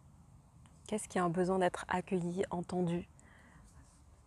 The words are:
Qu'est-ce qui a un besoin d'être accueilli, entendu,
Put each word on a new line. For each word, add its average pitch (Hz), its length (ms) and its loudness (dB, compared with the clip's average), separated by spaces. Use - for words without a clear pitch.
Qu'est-ce 208 200 -4
qui - 120 -2
a 180 40 4
un 175 60 4
besoin 180 300 2
d'être 180 300 2
accueilli, 180 600 0
entendu, 175 580 0